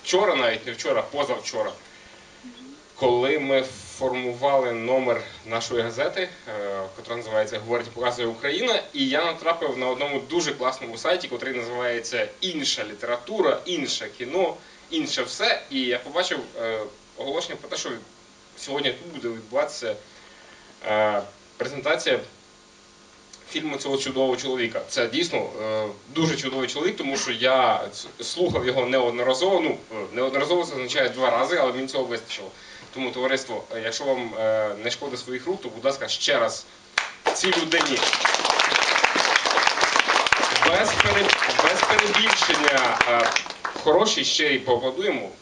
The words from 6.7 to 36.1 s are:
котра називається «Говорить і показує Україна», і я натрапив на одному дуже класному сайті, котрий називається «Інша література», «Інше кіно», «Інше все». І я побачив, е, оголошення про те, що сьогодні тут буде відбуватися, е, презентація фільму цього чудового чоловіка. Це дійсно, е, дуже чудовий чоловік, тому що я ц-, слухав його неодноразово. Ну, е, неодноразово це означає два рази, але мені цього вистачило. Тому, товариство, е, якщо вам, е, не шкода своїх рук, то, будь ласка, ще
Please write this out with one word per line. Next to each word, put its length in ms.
котра 200
називається 420
«Говорить 280
і 40
показує 380
Україна», 540
і 160
я 160
натрапив 540
на 100
одному 320
дуже 340
класному 440
сайті, 300
котрий 260
називається 760
«Інша 440
література», 800
«Інше 440
кіно», 360
«Інше 320
все». 480
І 100
я 180
побачив, 420
е, 220
оголошення 400
про 120
те, 80
що 140
сьогодні 360
тут 200
буде 160
відбуватися, 680
е, 360
презентація 640
фільму 260
цього 200
чудового 400
чоловіка. 520
Це 180
дійсно, 320
е, 240
дуже 220
чудовий 320
чоловік, 280
тому 200
що 160
я 600
ц-, 320
слухав 420
його 200
неодноразово. 720
Ну, 180
е, 200
неодноразово 520
це 80
означає 360
два 220
рази, 300
але 120
мені 140
цього 180
вистачило. 460
Тому, 160
товариство, 540
е, 100
якщо 200
вам, 340
е, 320
не 60
шкода 260
своїх 300
рук, 160
то, 60
будь 160
ласка, 240
ще 300